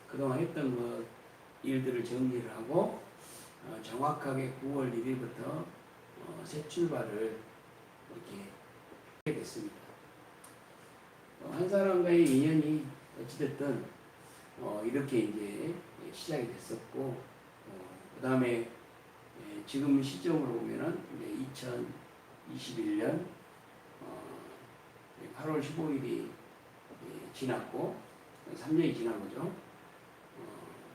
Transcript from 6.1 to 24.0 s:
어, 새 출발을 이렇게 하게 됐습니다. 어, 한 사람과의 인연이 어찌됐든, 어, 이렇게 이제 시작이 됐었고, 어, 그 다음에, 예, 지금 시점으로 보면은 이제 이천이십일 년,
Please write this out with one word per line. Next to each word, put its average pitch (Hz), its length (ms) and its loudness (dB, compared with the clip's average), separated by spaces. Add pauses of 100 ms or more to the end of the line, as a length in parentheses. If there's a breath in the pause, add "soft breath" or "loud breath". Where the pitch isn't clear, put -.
어, - 240 -12
새 151 220 -8
출발을 110 720 0 (720)
이렇게 196 380 -12 (760)
하게 151 140 0
됐습니다. - 360 -8 (1700)
어, - 120 -10
한 180 160 0
사람과의 180 560 8
인연이 147 600 8 (360)
어찌됐든, 135 640 -2 (760 loud breath)
어, 107 260 -4
이렇게 131 340 4
이제 104 540 0 (400)
시작이 143 340 -2
됐었고, - 520 -8
어, - 920 -8 (260)
그 - 60 -14
다음에, 127 280 6
예, - 1160 -6
지금 139 380 4
시점으로 143 560 2
보면은 123 400 -2 (160)
이제 127 560 -6 (800)
이천이십일 - 480 -2
년, - 260 2 (760)